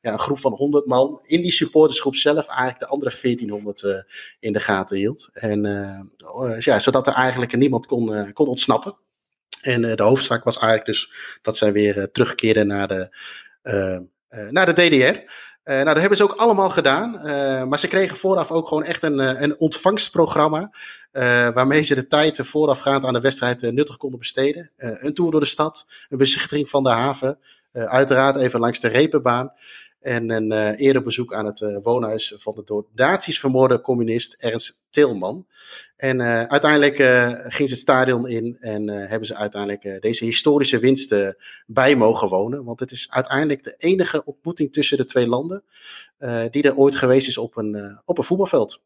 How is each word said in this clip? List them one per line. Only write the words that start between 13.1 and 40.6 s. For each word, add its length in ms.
eh, 340
eh, 60
naar 160
de 220
D 40
D 20
R. 400
Eh, 120
nou, 100
dat 140
hebben 180
ze 60
ook 100
allemaal 360
gedaan. 500
Eh, 440
maar 160
ze 80
kregen 300
vooraf 340
ook 160
gewoon 160
echt 200
een, 160
eh, 220
een 180
ontvangstprogramma. 1120
Eh, 380
waarmee 340
ze 120
de 120
tijd, 320
eh, 60
voorafgaand 600
aan 80
de 60
wedstrijd, 440
eh, 80
nuttig 260
konden 220
besteden. 560
Eh, 280
een 100
tour 180
door 80
de 60
stad, 400
een 80
bezichtiging 520
van 140
de 60
haven. 500
Eh, 120
uiteraard 540
even 220
langs 200
de 80
Reeperbaan. 680
En 320
een, 200
eh, 280
erebezoek 540
aan 120
het, 160
eh, 200
woonhuis 560
van 180
de 100
door 200
nazi's 440
vermoorde 420
communist 580
Ernst 500
Thälmann. 580
En, 260
eh, 220
uiteindelijk, 560
eh, 280
gingen 220
ze 140
het 140
stadion 500
in 320
en, 300
eh, 200
hebben 180
ze 80
uiteindelijk, 480
eh, 160
deze 260
historische 540